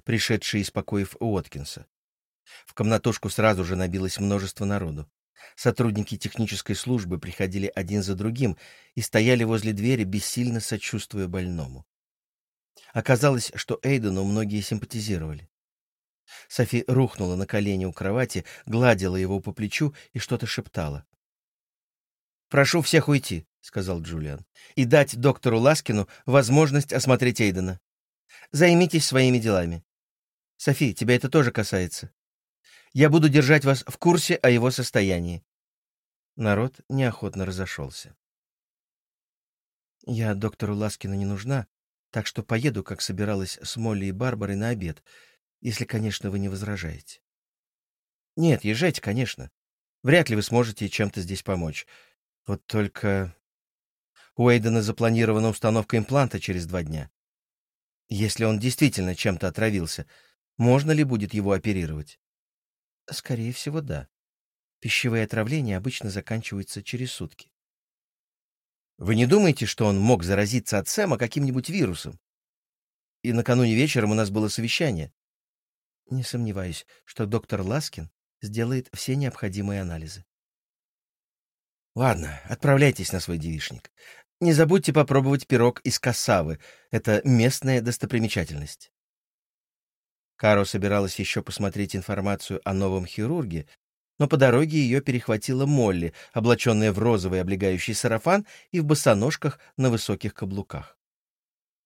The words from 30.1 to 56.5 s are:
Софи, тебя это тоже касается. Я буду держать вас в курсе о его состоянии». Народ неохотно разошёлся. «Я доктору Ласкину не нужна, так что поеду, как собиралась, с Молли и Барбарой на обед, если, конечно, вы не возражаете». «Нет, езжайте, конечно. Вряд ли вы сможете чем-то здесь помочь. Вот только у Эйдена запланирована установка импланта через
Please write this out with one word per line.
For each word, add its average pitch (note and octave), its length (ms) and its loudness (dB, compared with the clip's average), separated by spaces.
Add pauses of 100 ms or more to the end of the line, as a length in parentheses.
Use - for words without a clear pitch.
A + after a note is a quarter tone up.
Софи, C#3 360 0
тебя A2+ 220 2
это B2 140 -2
тоже D3+ 220 4
касается. G2 600 -4 (800)
Я C#3+ 160 6
буду D#3 200 6
держать C#3+ 340 6
вас C#3 240 2
в - 100 -14
курсе F3 380 2
о - 140 4
его A#2+ 220 4
состоянии». F#2 760 -2 (920)
Народ A2 540 0
неохотно A2 560 -2
разошёлся. F#2 680 -10 (1900)
«Я A2 280 -2
доктору G#2 420 -4
Ласкину G2+ 400 -6
не G2 100 -2
нужна, G#2+ 420 -4 (420)
так - 180 -4
что - 160 -8
поеду, A2+ 400 -2
как - 180 -10
собиралась, G2+ 600 -4
с - 160 -10
Молли A2 280 -4
и G2 60 -4
Барбарой G#2 440 -4
на G#2+ 140 -2
обед, F#2 340 -6 (580)
если, A#2+ 240 -4
конечно, G#2+ 440 -4
вы G2 100 -4
не G2 100 -4
возражаете». F#2+ 720 -8 (1160)
«Нет, D#3 280 4
езжайте, A#2+ 380 0
конечно. G#2+ 500 -4 (520)
Вряд D3+ 260 4
ли A2 60 0
вы G#2+ 60 2
сможете A2 480 -2
чем-то G2+ 320 -4
здесь F#2 220 -8
помочь. E2+ 420 -6 (600)
Вот G2+ 180 -6
только G2 720 -2 (1000)
у A#2+ 140 4
Эйдена A2+ 320 4
запланирована A2+ 680 2
установка G#2+ 480 0
импланта B2+ 420 0
через F2+ 260 -4